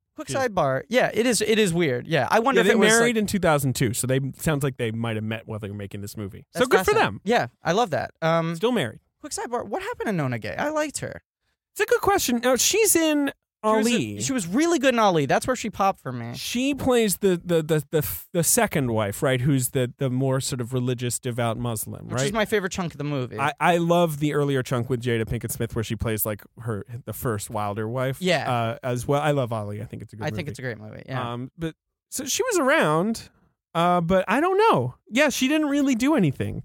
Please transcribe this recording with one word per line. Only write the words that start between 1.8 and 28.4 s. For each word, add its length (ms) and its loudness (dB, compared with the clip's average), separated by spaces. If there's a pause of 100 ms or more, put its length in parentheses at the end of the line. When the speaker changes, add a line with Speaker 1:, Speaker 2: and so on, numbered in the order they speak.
Speaker 1:
Yeah, 220 2
I 100 4
wonder 200 4
Speaker 2:
Yeah, 60 4
Speaker 1:
if 20 4
Speaker 2:
they 60 4
Speaker 1:
it 60 4
was, 100 6
Speaker 2:
married 260 4
Speaker 1:
like 60 2
Speaker 2:
in 60 0
two 120 -2
thousand 360 2
two, 180 2
so 140 -4
they 120 2 (180)
sounds 260 -2
like 140 -2
they 140 -2
might 240 -4
have 80 -4
met 240 -6
while 100 -8
they 120 -8
were 60 -10
making 260 -10
this 160 -12
movie. 340 -10
So 80 -8
Speaker 1:
That's 100 2
Speaker 2:
good 100 4
for 60 0
Speaker 1:
fascinating. 200 2
Speaker 2:
them. 180 -6
Speaker 1:
Yeah, 240 0 (160)
I 80 -2
love 200 0
that. 200 -4 (100)
Um, 340 0
Speaker 2:
Still 180 0
married. 260 -2 (220)
Speaker 1:
quick 120 -14
sidebar. 320 -6
What 160 -6
happened 260 -6
to 60 0
Nona 240 -2
Gay? 200 -8
I 120 -2
liked 300 -4
her. 240 -10 (480)
Speaker 2:
It's 100 -16
a 40 2
good 160 2
question. 420 2
Now, 140 4
she's 380 4
in 360 2 (320)
Speaker 1:
She 60 0
was 180 4
a, 60 2
Speaker 2:
Ali. 280 -2
Speaker 1:
she 120 -2
was 140 -4
really 320 2
good 160 4
in 40 2
Ali. 280 4
That's 180 2
where 100 0
she 140 -6
popped 300 0
for 120 -10
me. 220 -10
Speaker 2:
She 400 -2
plays 440 2
the, 280 2
the, 160 2
the, 300 0
the, 80 0
f-, 340 -6
the 100 2
second 480 2
wife, 300 -2
right? 180 2
Who's 300 2
the, 300 -2
the 100 0
more 320 0
sort 200 -4
of 120 -6
religious, 460 -2
devout 380 -2
Muslim, 500 -6
Speaker 1:
Which 80 -6
Speaker 2:
right? 100 0
Speaker 1:
is 80 -2
my 120 2
favorite 260 -2
chunk 220 -4
of 40 -18
the 60 -8
movie. 360 -4
Speaker 2:
I, 200 0
I 180 4
love 420 2
the 140 0
earlier 300 0
chunk 260 -2
with 140 -2
Jada 220 0
Pinkett 260 -6
Smith 240 -6
where 80 -2
she 120 -4
plays, 300 -4
like, 160 -6 (200)
her, 220 -6 (220)
the 80 -8
first 380 -4
Wilder 360 -4
wife, 320 -4
Speaker 1:
Yeah. 320 0